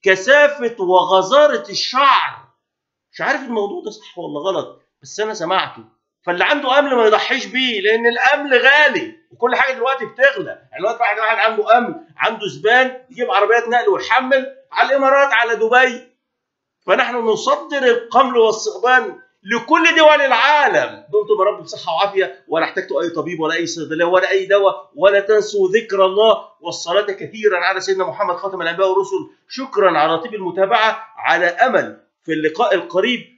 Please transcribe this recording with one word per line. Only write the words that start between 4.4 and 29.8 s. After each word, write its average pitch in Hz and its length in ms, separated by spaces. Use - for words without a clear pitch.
بس - 180
أنا 220 140
سمعته. 165 500
فاللي 175 200
عنده 269 360
أمل 269 160
ما 233 100
يضحيش 214 400
بيه، 226 360
لأن 226 260
الأمل 277 500
غالي، 277 580
وكل 247 240
حاجة 262 180
دلوقتي 240 320
بتغلى. 226 440
يعني - 300
دلوقتي 226 200
واحد، 208 200
واحد 220 180
عنده 214 400
أمل، - 300
عنده 214 300
زبان، 233 600
يجيب 240 220
عربيات 220 360
نقل 226 220
ويحمل 262 680
على 247 180
الإمارات، 269 440
على 233 220
دبي. 247 560
فنحن 240 300
نصدر 262 680
القمل 247 540
والصئبان 226 840
لكل 240 400
دول 302 240
العالم. 247 760
دمتم 208 440
يا 190 60
رب 208 180
بصحة - 300
وعافية، 190 540
ولا 165 180
احتجتوا 180 360
أي 170 80
طبيب 160 300
ولا 160 160
أي 170 100
صيدلية 160 400
ولا 185 240
أي 190 160
دواء، 196 500
ولا 196 240
تنسوا 202 500
ذكر 196 360
الله 202 440
والصلاة 175 400
كثيرًا 196 560
على 185 220
سيدنا 190 280
محمد 180 280
خاتم 185 260
الأنبياء 175 280
والرسل. 190 400
شكرًا 196 480